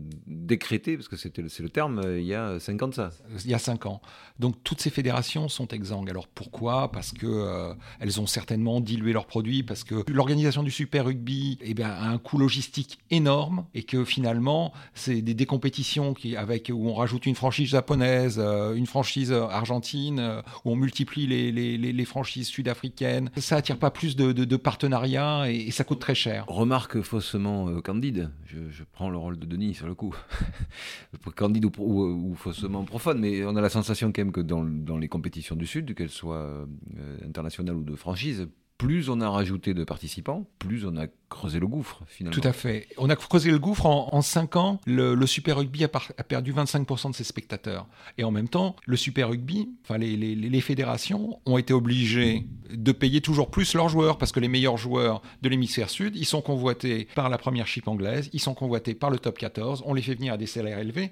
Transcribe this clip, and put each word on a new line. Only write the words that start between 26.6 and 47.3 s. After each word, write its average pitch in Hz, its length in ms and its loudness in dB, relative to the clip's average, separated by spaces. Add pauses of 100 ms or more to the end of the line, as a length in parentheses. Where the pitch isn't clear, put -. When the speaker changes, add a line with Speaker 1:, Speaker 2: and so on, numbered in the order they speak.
Speaker 1:
faussement, 101 680 0
euh, 85 120 -2
candide. 98 500 -2 (140)
Je, 76 120 -14 (120)
je 76 220 -14
prends 95 180 -4
le 87 80 -4
rôle 85 220 -6
de 82 60 -10
Denis 92 300 -2
sur 80 120 -10
le 90 80 -6
coup. 98 200 -6 (560)
<laughs> - 640 -14
Candide 107 300 2
ou, 98 140 2
ou, 92 520 0
ou 87 40 -6
faussement 98 480 -6
profane, 117 360 -2
mais 101 260 0
on 104 100 0
a 104 60 2
la 101 80 6
sensation 110 420 0
quand 101 120 0
même 98 100 0
que 90 80 0
dans, 82 220 0
dans 78 340 -2
les 78 100 -2
compétitions 82 480 -6
du 82 120 -4
Sud, 147 280 -6
qu'elles 85 140 -4
soient, 82 260 -8
euh, 73 300 -8 (600)
internationales 80 520 -6
ou 78 60 -4
de 73 120 -6
franchise, 92 520 -4 (300)
plus 139 320 2
on 120 100 2
a 110 100 2
rajouté 98 440 2
de 87 100 0
participants, 87 640 -6 (100)
plus 101 280 -4
on 87 100 -2
a 78 120 -4 (200)
creusé 82 320 -4
le 90 80 2
gouffre, 131 400 -4
finalement. 85 320 -4
Speaker 2:
Tout 131 80 4
à 123 60 4
fait. 110 340 -4 (100)
On 131 120 2
a 151 80 4
creusé 165 340 4
le 151 80 6
gouffre 190 260 2
en, 143 280 4
en 143 80 6
cinq 165 340 2
ans. 190 300 2
Le, 127 300 4
le 131 120 6
Super 143 300 2
Rugby 143 260 0
a 147 60 6
par-, - 280 -4
a 123 60 -4
perdu 127 300 -2
vingt-cinq 143 340 2
pour 131 100 0
cent 139 120 -4
de 127 60 -6
ses 117 100 -6
spectateurs. 98 600 -6 (300)